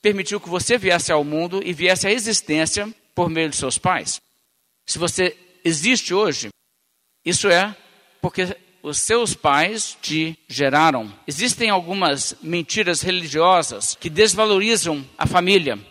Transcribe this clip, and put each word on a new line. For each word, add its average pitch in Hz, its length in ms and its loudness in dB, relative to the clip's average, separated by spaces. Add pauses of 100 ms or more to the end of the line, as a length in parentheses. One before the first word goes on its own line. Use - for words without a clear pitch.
permitiu 202 400 0
que - 80 -18
você 180 260 0
viesse 185 360 0
ao 151 120 4
mundo 170 400 -2
e 180 80 -6
viesse 180 360 0
à 196 40 2
existência 208 800 -2 (220)
por 175 160 0
meio 160 180 0
de 143 80 -6
seus 131 220 -4
pais. 175 420 -2 (680)
Se - 100 -6
você 175 400 -2 (260)
existe 175 520 0
hoje, 151 340 -2 (720)
isso 175 240 -2
é 190 280 2 (440)
porque 185 380 -4 (240)
os 147 160 -6
seus 233 380 0
pais 165 680 0
te 160 340 -4 (120)
geraram. 131 640 2 (140)
Existem 214 420 -2
algumas 175 720 0
mentiras 170 600 -2
religiosas 165 960 0
que 175 100 -8
desvalorizam 196 1040 2
a 156 120 -2
família 180 500 2 (140)